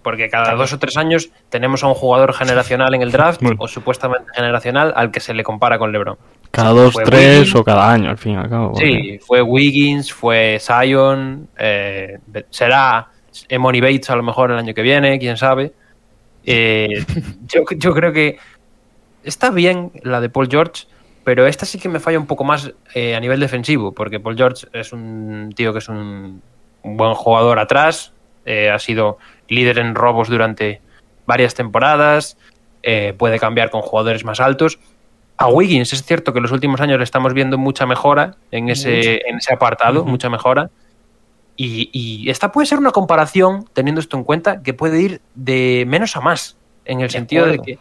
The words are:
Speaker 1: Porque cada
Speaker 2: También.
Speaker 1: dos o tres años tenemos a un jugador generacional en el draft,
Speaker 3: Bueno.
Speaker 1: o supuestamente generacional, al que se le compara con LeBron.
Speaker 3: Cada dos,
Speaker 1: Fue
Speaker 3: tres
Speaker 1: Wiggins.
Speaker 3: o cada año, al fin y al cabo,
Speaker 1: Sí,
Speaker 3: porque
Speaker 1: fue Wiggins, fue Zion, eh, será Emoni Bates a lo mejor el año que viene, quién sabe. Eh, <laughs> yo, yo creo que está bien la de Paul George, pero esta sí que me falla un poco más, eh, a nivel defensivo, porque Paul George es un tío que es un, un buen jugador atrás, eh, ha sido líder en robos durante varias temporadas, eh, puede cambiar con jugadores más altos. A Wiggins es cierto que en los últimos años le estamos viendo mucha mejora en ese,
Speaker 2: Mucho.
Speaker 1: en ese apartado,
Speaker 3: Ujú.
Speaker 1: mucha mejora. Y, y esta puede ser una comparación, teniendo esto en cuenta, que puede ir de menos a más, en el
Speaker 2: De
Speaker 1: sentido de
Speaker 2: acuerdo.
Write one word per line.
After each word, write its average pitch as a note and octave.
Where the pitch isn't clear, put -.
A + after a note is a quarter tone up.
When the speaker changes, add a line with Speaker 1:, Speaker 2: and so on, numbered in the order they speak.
Speaker 1:
Porque A2
cada A#2
Speaker 2:
También. A2+
Speaker 1:
dos C3
o C#3
tres C#3+
años D#3+
tenemos C3
a C#3
un C3
jugador C3
generacional B2+
en B2+
el B2
draft, D#3
Speaker 3:
Bueno. A#2
Speaker 1:
o A2
supuestamente B2+
generacional, B2
al A#2
que A#2
se -
le A2+
compara A2+
con G#2+
LeBron. G2+
Speaker 3:
Cada A2+
dos, B2
Speaker 1:
Fue A2+
Speaker 3:
tres C#3
Speaker 1:
Wiggins. C3
Speaker 3:
o A2+
cada G#2
año, G#2+
al G#2
fin G#2+
y -
al F#2+
cabo, A#2
Speaker 1:
Sí, D#3
Speaker 3:
porque G2
Speaker 1:
fue B2
Wiggins, C#3+
fue A2
Zion, C3+
eh, G2+
será B2
Emoni B2+
Bates C3+
a B2+
lo A#2
mejor B2
el A#2
año A2+
que A2
viene, C#3
quién B2
sabe. C3+
Eh, A2
<laughs> -
yo, E3
yo E3
creo D#3+
que D3+
está -
bien F3+
la B2
de A#2+
Paul C3+
George, D#3
pero B2+
esta D#3+
sí G3
que F#3
me E3
falla E3
un D3+
poco C#3
más, C#3+
eh, A#2+
a A2+
nivel B2+
defensivo, B2+
porque G#2
Paul A2
George B2+
es A2+
un A2
tío A2+
que A2
es A2
un, G2+
un G#2+
buen A2+
jugador A2+
atrás, D3
eh, G#2+
ha G#2
sido A2
líder A#2+
en A#2
robos A2+
durante A2
varias A#2+
temporadas, D3
eh, G#2
puede A2+
cambiar A2+
con G#2+
jugadores A2
más G#2+
altos. C#3
A B2+
Wiggins C#3
es C3+
cierto D3+
que B2
en A#2+
los A#2+
últimos C3+
años C#3+
le B2
estamos B2+
viendo C3+
mucha C3+
mejora C#3+
en A#2
ese, B2
Speaker 2:
Mucho. A2+
Speaker 1:
en A#2
ese C3
apartado, A#2+
Speaker 3:
Ujú. E3
Speaker 1:
mucha B2
mejora. B2+
Y, A2+
y A2+
esta -
puede D4
ser C#4+
una C#4
comparación, F#3
teniendo C#3+
esto D3
en B2
cuenta, E3
que B2+
puede D#3+
ir F#3
de B2+
menos F3+
a B2+
más, D3+
en B2+
el B2+
Speaker 2:
De A#2+
Speaker 1:
sentido D3+
de D#3
Speaker 2:
acuerdo. -